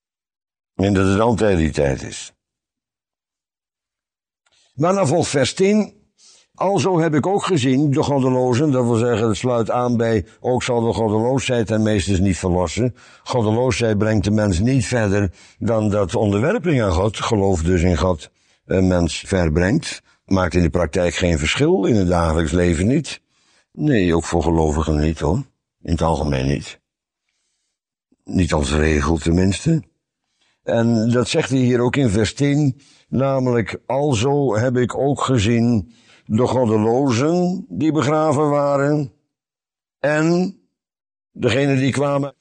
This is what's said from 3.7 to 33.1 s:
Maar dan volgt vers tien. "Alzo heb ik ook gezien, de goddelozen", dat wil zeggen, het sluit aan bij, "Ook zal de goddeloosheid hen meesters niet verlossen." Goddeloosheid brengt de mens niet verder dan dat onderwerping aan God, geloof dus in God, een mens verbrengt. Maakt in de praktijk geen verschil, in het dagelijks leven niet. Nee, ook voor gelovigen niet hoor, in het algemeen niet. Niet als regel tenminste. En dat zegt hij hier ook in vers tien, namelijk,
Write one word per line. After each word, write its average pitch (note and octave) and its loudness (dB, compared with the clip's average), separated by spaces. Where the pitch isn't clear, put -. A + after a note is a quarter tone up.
Maar E3+ 0
dan G3 0
volgt D3 0
vers C3+ 0
tien. G3+ 2
"Alzo F#3 0
heb D#3+ 2
ik C#3 0
ook G#2 -2
gezien, C#3 2
de D3 0
goddelozen", B2+ 0
dat B2+ 2
wil A#2+ 2
zeggen, A#2 0
het G#2 0
sluit A#2 -2
aan A#2+ 0
bij, A2+ 0
"Ook A#2+ -2
zal A#2+ -2
de A2+ 0
goddeloosheid A2+ -2
hen A2 0
meesters G2+ 0
niet F#2+ 0
verlossen." F2+ -2
Goddeloosheid A#2 -2
brengt G#2+ 0
de G#2+ 0
mens G#2 0
niet B2+ 0
verder G2+ 0
dan G#2+ -2
dat G2 -2
onderwerping B2 0
aan G2 0
God, F#2+ -2
geloof G2 0
dus F2 2
in F2+ 2
God, F2 -2
een F#2+ 0
mens F2 0
verbrengt. F2+ -2
Maakt F#2 0
in F2 2
de E2 2
praktijk F2 -2
geen F2 0
verschil, D#3+ 0
in D3 2
het F#2 2
dagelijks E2 0
leven F2 0
niet. C3+ -2
Nee, G2+ 0
ook E2 0
voor E2+ -2
gelovigen D#2 0
niet D#2+ 0
hoor, D2+ -2
in - -4
het E2 0
algemeen C#2+ -2
niet. - -6
Niet E2+ 0
als D2+ 0
regel D#2 2
tenminste. F#2 0
En A#2 0
dat A#2+ 0
zegt - -2
hij C3+ 2
hier B2 2
ook B2 0
in C#3 2
vers G2+ 0
tien, C#3+ 0
namelijk, C3 -2